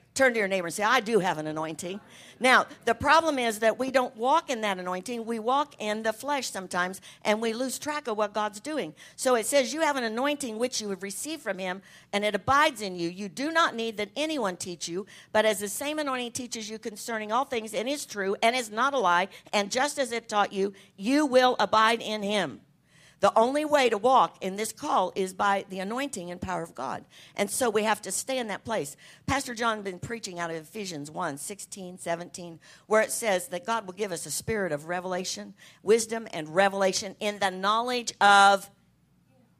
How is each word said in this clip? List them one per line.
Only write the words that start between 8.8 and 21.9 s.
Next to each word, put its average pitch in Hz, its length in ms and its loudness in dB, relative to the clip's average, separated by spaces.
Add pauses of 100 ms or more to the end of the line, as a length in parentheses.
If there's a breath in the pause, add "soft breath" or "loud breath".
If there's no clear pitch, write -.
So 254 220 2
it 220 100 0
says, 262 260 2
"You 320 100 -2
have 294 120 4
an 262 80 -2
anointing 240 560 -2
which 247 220 -2
you 208 100 -6
have 190 140 -8
received 285 380 -8
from 190 160 -4
him, 190 240 -6 (300 loud breath)
and 202 120 0
it 208 100 0
abides 262 480 2
in 185 140 -6
you. 170 120 -2
You 190 200 -8
do 269 240 -6
not 330 240 2
need 226 220 -4
that 208 180 -6
anyone 277 400 -2
teach - 320 -10
you, 180 180 -6 (240 loud breath)
but 214 140 4
as 214 160 2
the 202 80 -6
same 294 320 -4
anointing 254 320 -4
teaches 233 360 -8
you 214 120 -10
concerning 214 500 -8
all 247 140 2
things, 226 300 -6
and 220 140 -2
is 285 160 -4
true, 196 380 -2
and 233 140 4
is 226 140 -4
not 240 220 0
a 277 60 0
lie, 185 300 4 (240 loud breath)
and 202 180 0
just 285 300 0
as 247 100 -2
it 233 180 -6
taught 208 240 2
you, 196 200 0 (240 loud breath)
you 269 300 2
will 254 340 6
abide 220 420 4